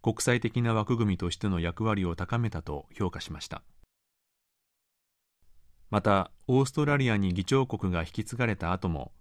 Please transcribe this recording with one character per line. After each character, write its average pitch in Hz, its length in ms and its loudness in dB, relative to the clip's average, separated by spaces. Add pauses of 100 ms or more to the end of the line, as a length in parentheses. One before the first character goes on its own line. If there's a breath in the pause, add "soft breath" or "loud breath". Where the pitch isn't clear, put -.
国 113 200 0
際 123 180 2
的 120 220 0
な 117 120 2
枠 110 220 2
組 113 140 2
み 90 80 2
と 87 120 -2
し - 60 -4
て 104 140 -2
の 87 100 2
役 85 240 -2
割 101 220 0
を 82 100 0
高 117 220 -4
め 117 120 0
た 78 120 -6
と 71 320 -8
評 95 180 -2
価 92 80 -10
し - 140 -10
ま 73 80 -10
し - 80 -14
た。 - 120 -10 (2250)
ま 104 120 2
た、 98 300 2 (160)
オ 131 140 4
ー 135 40 4
ス 135 60 -8
ト 151 140 0
ラ 147 100 4
リ 131 160 2
ア 104 60 4
に 95 160 2
議 90 100 0
長 135 240 2
国 98 240 -2
が 85 120 0
引 - 100 -8
き 107 100 -4
継 - 140 -8
が 123 80 2
れ 107 100 0
た 85 160 -2
後 92 160 -2
も 76 340 -4